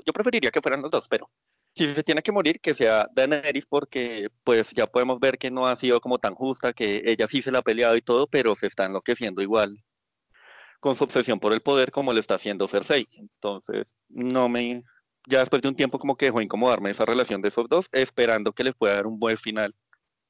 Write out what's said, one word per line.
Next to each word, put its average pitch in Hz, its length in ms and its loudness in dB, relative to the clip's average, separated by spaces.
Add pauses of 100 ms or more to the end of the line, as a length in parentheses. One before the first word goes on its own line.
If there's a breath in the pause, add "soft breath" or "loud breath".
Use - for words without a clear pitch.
yo 160 80 -4
preferiría 214 360 0
que 151 120 -2
fueran 139 180 -2
los 143 100 -8
dos, - 180 -2
pero - 200 -4 (460)
si 147 200 0
se 151 100 -2
tiene 156 180 0
que 220 100 -4
morir, 165 280 0
que 156 120 -2
sea 110 420 2
Daenerys, 139 520 0
porque, 120 640 -4 (160)
pues, 113 260 2
ya 113 160 0
podemos 123 340 0
ver 127 160 2
que 127 140 -6
no 127 160 -2
ha 127 100 0
sido 120 240 2
como 123 180 -2
tan 98 160 -4
justa, 127 380 -4
que 107 320 -2
ella 113 240 2
sí 135 140 -2
se 135 80 -4
la 127 80 2
ha 123 40 0
peleado 117 340 2
y 120 60 0
todo, 123 260 2
pero 117 280 2
se 107 100 -6
está 95 200 -2
enloqueciendo 98 560 -4
igual 104 340 0 (1040 loud breath)
con 135 140 0
su 143 100 2
obsesión 120 360 -2
por 107 120 0
el 110 100 0
poder 135 280 2
como 135 220 -2
lo 110 80 2
está 101 160 -2
haciendo 98 320 -4
Cersei. 107 400 0 (100)
Entonces, 104 760 -8 (140)
no 127 400 0
me... 120 360 -4 (420 soft breath)
Ya 131 140 2
después 127 220 2
de 135 60 0
un 135 80 -2
tiempo 135 220 0
como 139 180 -2
que 139 100 2
dejó 117 140 2
incomodarme 104 500 0
esa 107 140 0
relación 113 360 0
de 101 80 0
esos 117 200 -2
dos, 170 240 0
esperando 117 600 0
que 127 120 -4
les 131 100 -2
pueda 101 200 2
dar 101 120 -2
un 110 120 -8
buen 113 180 0
final, 107 380 -6 (560)